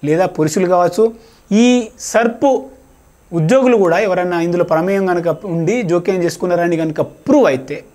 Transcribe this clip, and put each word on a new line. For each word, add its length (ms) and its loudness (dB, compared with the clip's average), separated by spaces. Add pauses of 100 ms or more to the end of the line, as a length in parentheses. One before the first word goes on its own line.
లేదా 220 0
పురుషులు 400 -2
కావచ్చు, 460 2 (400)
ఈ 360 2 (120)
సర్ప్ 640 0 (680)
ఉద్యోగులు 440 2
కూడా 220 2
ఎవరన్నా 420 0
ఇందులో 240 0
ప్రమేయం 420 0
కనుక 380 -2
ఉండి 380 -2
జోక్యం 400 -2
చేసుకున్నారని 540 -2
కనుక 240 -4
ప్రూవ్ 460 0
అయితే 380 -4 (100)